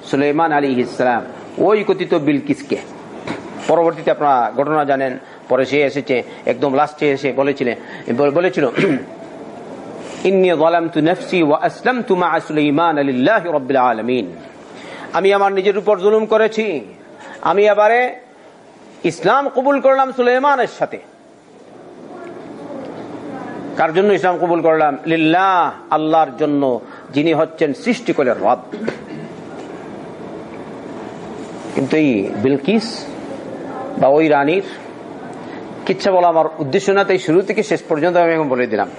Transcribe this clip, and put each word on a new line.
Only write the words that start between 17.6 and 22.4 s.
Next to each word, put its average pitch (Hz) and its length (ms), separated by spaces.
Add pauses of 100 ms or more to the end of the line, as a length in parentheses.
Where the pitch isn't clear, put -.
এবারে 214 460 (880)
ইসলাম 240 440
কবুল 262 320
করলাম 269 320
সুলাইমানের 254 560 (100)
সাথে।" 113 200 (2750)